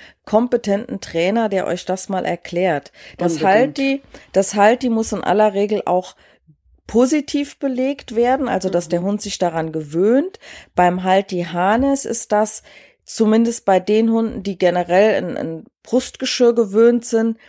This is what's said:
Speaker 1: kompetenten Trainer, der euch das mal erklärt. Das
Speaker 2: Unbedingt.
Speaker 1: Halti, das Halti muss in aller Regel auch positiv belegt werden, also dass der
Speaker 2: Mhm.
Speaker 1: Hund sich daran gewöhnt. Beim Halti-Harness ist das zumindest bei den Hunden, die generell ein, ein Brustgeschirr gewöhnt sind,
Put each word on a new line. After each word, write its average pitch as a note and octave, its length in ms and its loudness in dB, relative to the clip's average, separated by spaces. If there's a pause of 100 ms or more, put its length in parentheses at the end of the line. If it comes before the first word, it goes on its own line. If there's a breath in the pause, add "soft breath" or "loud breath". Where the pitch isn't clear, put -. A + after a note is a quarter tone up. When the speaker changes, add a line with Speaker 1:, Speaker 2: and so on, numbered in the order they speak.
(240 loud breath)
Speaker 1:
kompetenten G#3+ 760 -2
Trainer, G3+ 480 -2
der F#3+ 180 -2
euch F3+ 180 -6
das F#3 240 -6
mal F#3+ 160 -4
erklärt. F3 680 -4 (260 loud breath)
Das F3 140 0
Speaker 2:
Unbedingt. D#3 120 -4
Speaker 1:
Halti, C4+ 580 2 (300 loud breath)
das G3 220 0
Halti A#3 340 4
muss A3+ 240 -2
in G3 120 -6
aller G#3 300 2
Regel G3+ 300 -2
auch F3+ 300 -2 (720 soft breath)
positiv C#4 720 0
belegt C4 560 -4
werden, A#3+ 340 0
also F#3+ 220 -2
dass F3 180 -2
der F3 120 0
Speaker 2:
Mhm. F3+ 60 -4
Speaker 1:
Hund G3+ 160 -2
sich G3 160 -10
daran E3 340 -2
gewöhnt. F#3 680 0 (360 loud breath)
Beim F3+ 280 2
Halti-Harness F#3+ 1000 0
ist - 280 -4
das G#3+ 300 -2 (420 loud breath)
zumindest A3+ 600 0
bei F#3 160 4
den A3 320 2
Hunden, A3+ 300 -2
die F#3+ 160 -8
generell F3+ 640 4
ein, F3+ 140 -6
ein E3 280 -8 (180)
Brustgeschirr - 720 0
gewöhnt A3+ 500 4
sind, A3+ 340 -2 (100)